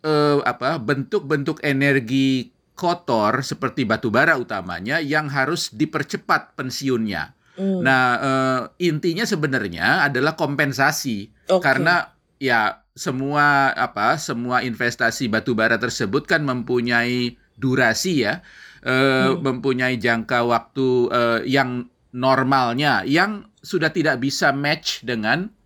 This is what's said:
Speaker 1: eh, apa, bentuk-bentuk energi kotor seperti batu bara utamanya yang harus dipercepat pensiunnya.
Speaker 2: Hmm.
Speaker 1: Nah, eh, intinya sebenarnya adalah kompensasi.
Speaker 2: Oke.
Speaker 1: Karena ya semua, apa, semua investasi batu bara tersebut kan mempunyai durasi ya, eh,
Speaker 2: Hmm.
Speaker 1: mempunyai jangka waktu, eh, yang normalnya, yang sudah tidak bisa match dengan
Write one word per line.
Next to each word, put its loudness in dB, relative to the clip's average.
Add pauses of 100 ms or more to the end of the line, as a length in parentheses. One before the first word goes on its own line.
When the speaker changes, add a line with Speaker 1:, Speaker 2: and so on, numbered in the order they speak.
Speaker 1:
eh, 4
apa, -2
bentuk-bentuk -2
energi 0 (240)
kotor 0
seperti -6
batu 0
bara 4
utamanya -6
yang -2
harus -4
dipercepat -4
pensiunnya. -4 (240)
Speaker 2:
Hmm. -2
Speaker 1:
Nah, 4
eh, 0 (260)
intinya -2
sebenarnya 0
adalah 0
kompensasi. -2 (240)
Speaker 2:
Oke. 2
Speaker 1:
Karena 2 (320)
ya 0
semua, 2
apa, 0
semua -2
investasi -2
batu 0
bara 2
tersebut -2
kan 0
mempunyai 0 (240)
durasi 2
ya, -2 (480)
eh, 2
Speaker 2:
Hmm. -4
Speaker 1:
mempunyai -2
jangka 0
waktu, 2
eh, 2 (100)
yang 0 (240)
normalnya, 2
yang 0 (160)
sudah 0
tidak 0
bisa 0
match -4
dengan -2 (160)